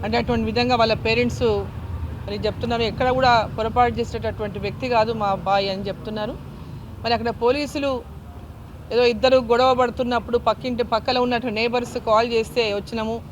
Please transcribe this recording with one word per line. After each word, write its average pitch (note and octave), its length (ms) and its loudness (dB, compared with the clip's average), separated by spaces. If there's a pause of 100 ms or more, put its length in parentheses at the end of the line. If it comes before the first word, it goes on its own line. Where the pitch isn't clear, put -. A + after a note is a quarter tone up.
అంటే A3+ 140 0
అటువంటి A#3 280 0
విధంగా A#3+ 300 2
వాళ్ళ A3+ 180 4
పేరెంట్స్ A#3 500 0 (840)
మరి G3+ 80 -6
చెప్తున్నారు, A#3 460 -2
"ఎక్కడ A3+ 280 0
కూడా B3 480 4
పొరపాటు A#3 420 2
చేసేటటువంటి A3 600 -4
వ్యక్తి G3+ 300 -6
కాదు A3+ 240 2
మా G#3+ 140 -2
అబ్బాయి" G3 420 0
అని G3 180 -4
చెప్తున్నారు. G#3+ 500 -6 (680)
మరి A#3 100 0
అక్కడ A3+ 160 0
పోలీసులు C4+ 760 0 (880)
ఏదో A#3+ 100 4
ఇద్దరు B3 340 6
గొడవ B3 360 6
పడుతున్నప్పుడు A#3+ 640 0
పక్కింటి A#3 460 0
పక్కన A#3 340 0
ఉన్నటువంటి A#3+ 440 0
నేబర్స్ A#3+ 360 -2
కాల్ A#3 340 2
చేస్తే A3+ 420 0
వచ్చినాము A3 480 -4 (100)